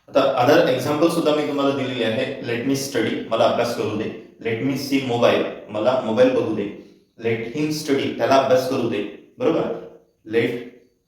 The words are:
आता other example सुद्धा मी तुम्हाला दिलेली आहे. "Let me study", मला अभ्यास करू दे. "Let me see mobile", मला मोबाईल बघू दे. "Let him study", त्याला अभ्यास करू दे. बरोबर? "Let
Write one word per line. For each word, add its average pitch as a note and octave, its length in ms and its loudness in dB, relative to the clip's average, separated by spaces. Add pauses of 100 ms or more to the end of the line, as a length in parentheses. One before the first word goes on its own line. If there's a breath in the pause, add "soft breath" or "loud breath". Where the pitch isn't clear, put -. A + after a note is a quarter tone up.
आता - 380 2
other D3+ 320 4
example D3+ 320 2
सुद्धा D3+ 260 2
मी D3 120 0
तुम्हाला C#3 280 0
दिलेली B2+ 280 -4
आहे. A2 380 -4
"Let A#2+ 280 -4
me C#3 60 2
study", - 540 -4
मला A#2 140 2
अभ्यास A#2 340 0
करू A2 120 -2
दे. - 520 -8
"Let A#2 260 -2
me C#3 60 0
see B2+ 420 -2
mobile", A#2 280 2 (260)
मला A2+ 360 0
मोबाईल A#2 240 6
बघू A2 260 0
दे. - 400 -8 (240)
"Let A2+ 380 -4
him D3+ 140 -2
study", - 460 -2
त्याला A#2 180 4
अभ्यास B2+ 340 4
करू B2 200 0
दे. - 480 -8
बरोबर? B2+ 240 0 (680)
"Let A#2 200 2 (560)